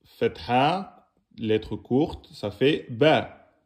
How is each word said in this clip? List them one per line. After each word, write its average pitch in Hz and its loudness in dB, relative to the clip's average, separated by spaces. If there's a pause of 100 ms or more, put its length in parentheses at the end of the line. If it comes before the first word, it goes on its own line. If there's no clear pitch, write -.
fetha, 139 -4 (280)
lettre 110 -2
courte, - -2
ça - -8
fait 151 0
ba. 131 2 (260)